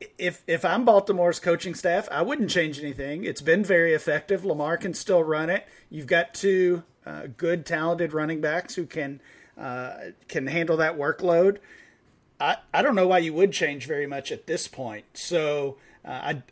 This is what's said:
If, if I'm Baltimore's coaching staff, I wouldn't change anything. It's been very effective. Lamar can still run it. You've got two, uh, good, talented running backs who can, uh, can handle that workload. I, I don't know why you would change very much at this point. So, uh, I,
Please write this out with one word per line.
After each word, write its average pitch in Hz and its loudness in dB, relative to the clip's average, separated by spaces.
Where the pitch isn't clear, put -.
If, 180 -4
if 165 0
I'm 196 2
Baltimore's 196 4
coaching 170 -2
staff, 180 0
I 143 0
wouldn't 226 0
change 156 0
anything. 143 -8
It's - -6
been 165 4
very 170 4
effective. 160 0
Lamar 156 -2
can 170 -4
still 180 2
run 156 0
it. 202 -2
You've 147 -12
got 170 2
two, 185 2
uh, 151 -12
good, 170 -2
talented 165 -2
running 156 -2
backs 156 -2
who 175 -4
can, 139 -8
uh, 127 -10
can 139 -4
handle 160 0
that 160 0
workload. 170 2
I, 156 0
I 170 4
don't 247 4
know 185 4
why 185 6
you 160 0
would 185 4
change 143 -4
very 147 -4
much 139 -8
at 139 -10
this 165 -4
point. 113 -10
So, 147 -2
uh, - -14
I, 135 -6